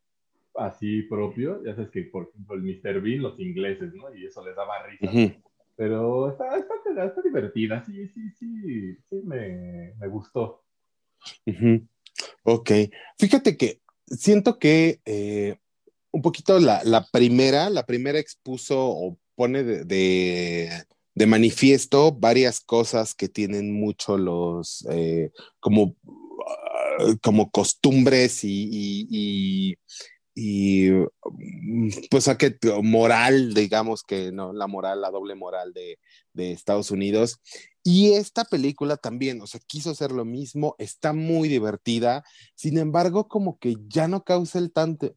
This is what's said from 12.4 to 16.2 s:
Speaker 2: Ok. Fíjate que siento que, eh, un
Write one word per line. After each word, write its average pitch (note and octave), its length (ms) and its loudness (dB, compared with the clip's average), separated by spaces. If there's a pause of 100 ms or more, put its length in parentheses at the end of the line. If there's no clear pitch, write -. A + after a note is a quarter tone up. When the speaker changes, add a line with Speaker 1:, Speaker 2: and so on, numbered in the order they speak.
Speaker 2:
Ok. A#2 260 2 (480)
Fíjate G#3+ 400 4
que - 240 -2 (240)
siento G#3 520 4
que, D#3+ 460 4
eh, G#2 520 -4 (560)
un D3+ 100 -4